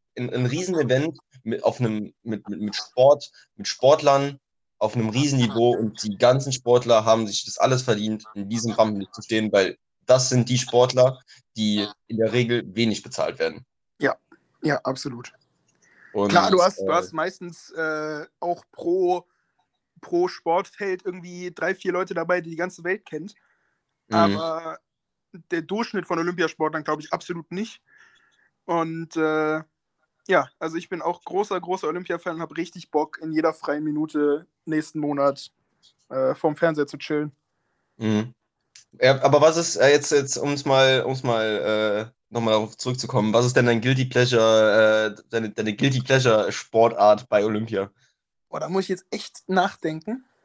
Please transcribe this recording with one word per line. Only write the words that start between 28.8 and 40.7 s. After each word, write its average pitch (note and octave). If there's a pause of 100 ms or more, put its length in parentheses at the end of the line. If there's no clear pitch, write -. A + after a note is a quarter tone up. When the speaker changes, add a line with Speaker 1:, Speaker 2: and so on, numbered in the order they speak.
Speaker 2:
äh, D#3 (640)
ja, D#3 (100)
also D#3+
ich F3
bin E3
auch E3+
großer, F#3+
großer F3
Olympia-Fan E3+
und E3
hab D#3+
richtig -
Bock, D3+
in D#3+
jeder D#3
freien D3+
Minute D3+ (180)
nächsten D#3
Monat, C#3+ (580)
äh, C3
vorm D3+
Fernseher D3+
zu C#3+
chillen. D3+ (640)
Speaker 1:
Mhm. A2 (680)
Ja, C3
aber C#3
was D#3+
ist, E3+
äh, C#3
jetzt, D3
jetzt, C#3
um's C#3
mal, C3+